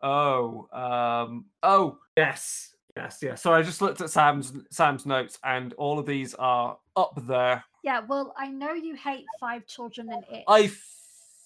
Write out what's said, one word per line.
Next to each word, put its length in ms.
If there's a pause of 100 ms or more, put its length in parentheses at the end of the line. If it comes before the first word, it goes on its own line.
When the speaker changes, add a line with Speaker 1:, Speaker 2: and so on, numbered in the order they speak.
Speaker 1:
oh, 720
um, 720 (160)
oh, 360 (180)
yes. 580 (220)
Yes, 260
yes. 200
So 120
I 80
just 200
looked 180
at 100
Sam's, 420 (180)
Sam's 360
notes, 380
and 300
all 260
of 60
these 280
are 440 (180)
up 180 (120)
there. 380 (180)
Speaker 2:
Yeah, 180
well, 360
I 140
know 220
you 240
hate 420
Five 280
Children 440
and 180
It. 200
Speaker 1:
I 200 (760)